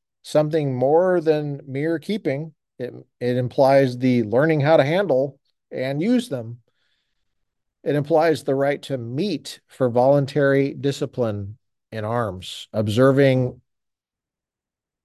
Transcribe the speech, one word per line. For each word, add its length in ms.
something 540
more 440
than 460
mere 340
keeping. 540
It, 160
it 180
implies 600
the 260
learning 380
how 160
to 60
handle 560
and 300
use 280
them. 320
It 120
implies 480
the 120
right 280
to 140
meet 720
for 220
voluntary 840
discipline 840
in 140
arms, 680
observing 880